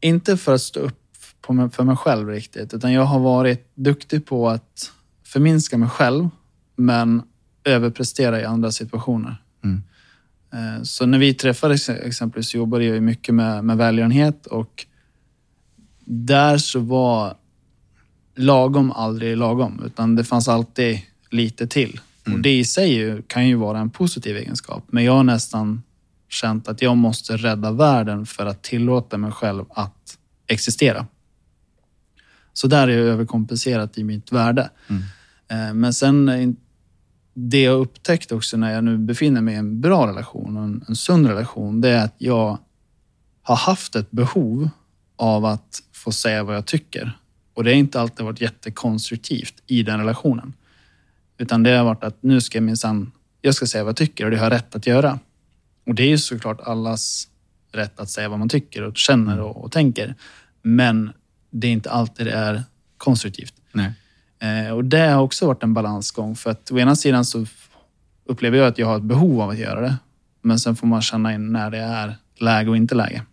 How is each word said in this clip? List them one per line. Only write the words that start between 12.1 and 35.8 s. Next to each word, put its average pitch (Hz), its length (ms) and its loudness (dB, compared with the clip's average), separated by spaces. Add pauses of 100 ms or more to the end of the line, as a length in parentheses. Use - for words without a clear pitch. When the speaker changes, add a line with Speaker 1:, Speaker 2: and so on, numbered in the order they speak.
Speaker 1:
så - 80 -6
jobbade 117 280 0
jag 113 100 0
ju 110 60 0
mycket 113 340 0
med, 113 300 2
med 113 120 2
välgörenhet, 117 680 2
och - 400 -8 (1200)
där 139 520 0
så 147 220 -4
var 117 560 -2 (1000)
lagom 135 560 4
aldrig 113 460 -4
lagom, 117 480 -2
utan 117 300 0
det 117 80 2
fanns 120 240 0
alltid 117 520 0 (320)
lite 117 360 -2
till. - 320 -2 (260)
Speaker 2:
Mm. 104 120 -2
Speaker 1:
Och 113 60 -2
det 139 160 4
i 120 60 2
sig 180 280 2
ju, 110 280 -4
kan 123 260 0
ju 127 80 4
vara 110 240 -2
en 110 100 -2
positiv 123 480 -4
egenskap, - 500 -10
men 120 160 0
jag 123 120 4
har 135 80 6
nästan 113 600 0 (460)
känt 110 380 -4
att 113 140 -6
jag 123 160 4
måste 113 400 0
rädda 110 340 -2
världen 113 540 2
för 107 200 -8
att 101 180 -8
tillåta 120 540 0
mig 107 140 -4
själv 98 380 -4
att - 480 -10 (300)
existera. 117 600 0 (1500)
Så - 140 -2
där 135 200 6
är 120 100 2
jag 117 100 4
överkompenserat 113 880 -2
i 110 60 -6
mitt 107 280 -8
värde. 120 380 2 (180)
Speaker 2:
Mm. 98 140 -4 (460)
Speaker 1:
Eh, 110 260 -6
men 120 200 2